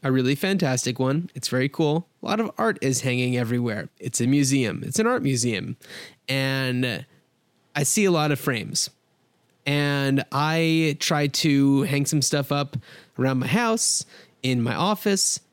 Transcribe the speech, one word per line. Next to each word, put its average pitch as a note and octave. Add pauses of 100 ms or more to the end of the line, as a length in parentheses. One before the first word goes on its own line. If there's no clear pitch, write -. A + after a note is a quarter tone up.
a C3+
really C3
fantastic C#3+
one. C#3
It's -
very B2+
cool. D#3 (160)
A -
lot G#3+
of A3
art A3
is C3
hanging B2
everywhere. A#2+ (100)
It's -
a A#2
museum. C3+
It's -
an A3
art B3
museum. A#2+ (520)
And C3 (680)
I D3
see G3+
a F#3+
lot D3+
of C#3
frames. - (760)
And C#3+
I D#3+
try D3
to C#3
hang C#3+
some D3
stuff C#3+
up C#3+ (420)
around C3
my B2
house, A3+ (380)
in B2+
my A#2
office G3 (120)